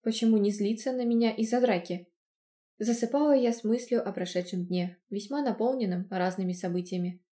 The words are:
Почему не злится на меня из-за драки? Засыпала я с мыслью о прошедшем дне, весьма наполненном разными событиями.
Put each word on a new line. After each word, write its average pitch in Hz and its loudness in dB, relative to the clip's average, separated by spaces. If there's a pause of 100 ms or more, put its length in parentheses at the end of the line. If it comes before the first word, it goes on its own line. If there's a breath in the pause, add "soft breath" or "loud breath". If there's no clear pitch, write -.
Почему 226 4
не 202 4
злится 214 -2
на 247 -2
меня 233 4
из-за 226 0
драки? 180 0 (720)
Засыпала 233 2
я 240 4
с 233 -6
мыслью 233 0
о 196 -6
прошедшем 180 -4
дне, 180 -2 (120)
весьма 269 -6
наполненном 220 -2
разными 185 -2
событиями. 180 -4